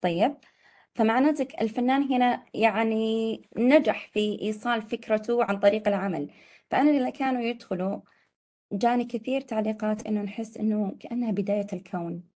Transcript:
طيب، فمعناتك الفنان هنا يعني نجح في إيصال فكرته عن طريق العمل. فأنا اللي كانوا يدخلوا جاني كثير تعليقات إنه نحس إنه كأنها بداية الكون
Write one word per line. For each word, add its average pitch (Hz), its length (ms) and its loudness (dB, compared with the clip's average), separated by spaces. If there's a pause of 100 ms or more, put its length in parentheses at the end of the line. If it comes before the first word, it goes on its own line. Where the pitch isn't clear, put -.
طيب، 190 360 2 (580)
فمعناتك 262 680 2
الفنان 247 400 2
هنا 247 400 2 (120)
يعني 220 880 0 (140)
نجح 247 560 4
في 214 300 0
إيصال 214 400 -2
فكرته 226 640 0
عن 202 140 -2
طريق 208 300 -4
العمل. 180 420 -2 (400)
فأنا 294 200 4
اللي 254 220 0
كانوا 254 300 -2
يدخلوا 202 580 -4 (720)
جاني 240 320 2
كثير 240 360 -4
تعليقات 214 680 -4
إنه 208 160 -2
نحس 220 340 -8
إنه 214 440 -2
كأنها 240 300 -4
بداية 202 420 0
الكون 175 500 -6 (160)